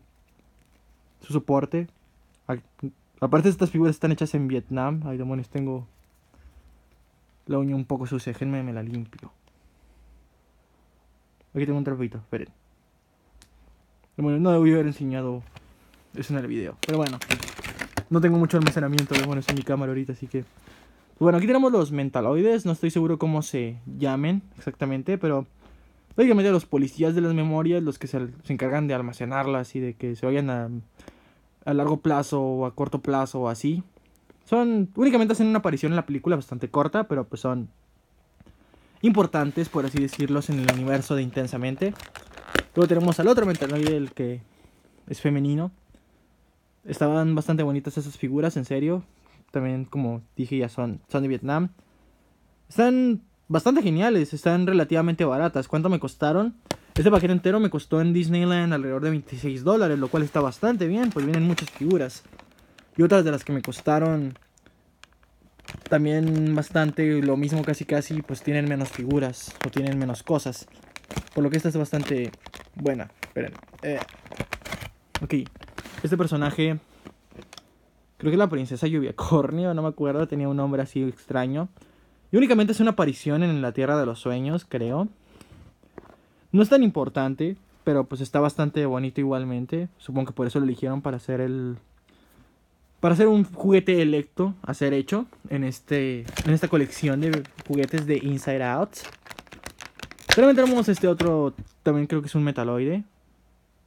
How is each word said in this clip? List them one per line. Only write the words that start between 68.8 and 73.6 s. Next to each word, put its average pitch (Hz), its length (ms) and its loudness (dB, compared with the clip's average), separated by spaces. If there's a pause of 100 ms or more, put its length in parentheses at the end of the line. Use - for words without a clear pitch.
figuras 131 640 -4 (120)
o 127 40 -6
tienen 139 280 -2
menos 127 240 -4
cosas. 143 460 -2 (640)
Por 147 100 0
lo 143 60 2
que 156 80 0
esta 165 120 0
es 156 80 -2
bastante 143 540 -2 (440)
buena. 139 340 -4 (120)
Esperen. - 320 -8 (300)